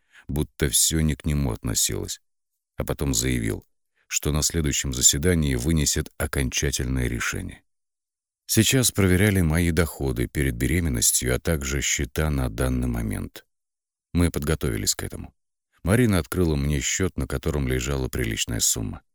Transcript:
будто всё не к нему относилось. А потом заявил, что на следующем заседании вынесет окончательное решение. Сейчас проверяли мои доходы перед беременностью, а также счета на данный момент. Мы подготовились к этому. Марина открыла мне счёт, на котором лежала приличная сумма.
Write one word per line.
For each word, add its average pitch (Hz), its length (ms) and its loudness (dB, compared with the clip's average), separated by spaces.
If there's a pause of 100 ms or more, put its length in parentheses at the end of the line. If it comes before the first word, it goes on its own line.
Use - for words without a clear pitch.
(280)
будто 73 420 -2
всё - 320 2
не 78 140 2
к - 100 -8
нему 71 260 0
относилось. 52 680 -4 (560)
А - 60 -2
потом 69 300 -2
заявил, 58 520 -2 (420)
что - 240 -2
на 73 100 0
следующем 71 520 0
заседании 71 640 2
вынесет 73 600 0
окончательное 65 920 -2
решение. - 560 -6 (840)
Сейчас 120 460 4
проверяли 95 500 4
мои 85 300 2
доходы 67 560 0
перед 67 280 0
беременностью, 64 800 0
а 62 40 -2
также 71 420 -2
счета - 480 -2
на 67 200 0
данный 62 380 -2
момент. 53 580 -6 (680)
Мы 85 160 4
подготовились 71 680 -2
к 50 80 -8
этому. - 300 -10 (500)
Марина 104 360 4
открыла 82 360 0
мне 71 240 0
счёт, - 380 -2
на 67 100 -2
котором 69 400 -2
лежала 64 420 -2
приличная 58 500 -2
сумма. - 420 -2 (140)